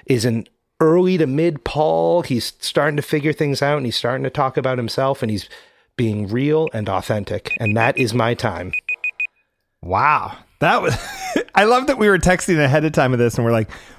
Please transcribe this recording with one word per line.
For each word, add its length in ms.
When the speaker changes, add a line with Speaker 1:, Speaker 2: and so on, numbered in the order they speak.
Speaker 1:
is 200
an 220
early 360
to 100
mid 360
Paul. 600
He's 360
starting 380
to 40
figure 320
things 280
out, 160
and 80
he's 100
starting 280
to 60
talk 280
about 200
himself, 440
and 100
he's 160
being 320
real 460
and 160
authentic. 720
And 180
that 200
is 160
my 200
time. 400
Speaker 2:
Wow. 560
That 220
was, 140
<laughs> 280
I 100
love 220
that 100
we 120
were 80
texting 460
ahead 220
of 60
time 220
of 60
this, 160
and 100
we're 60
like, 180